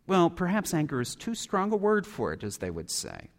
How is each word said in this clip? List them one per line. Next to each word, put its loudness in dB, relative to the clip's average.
Well, 6
perhaps 0
anger 0
is -4
too -6
strong 0
a 2
word 2
for -2
it, -6
as -6
they -4
would -8
say. -8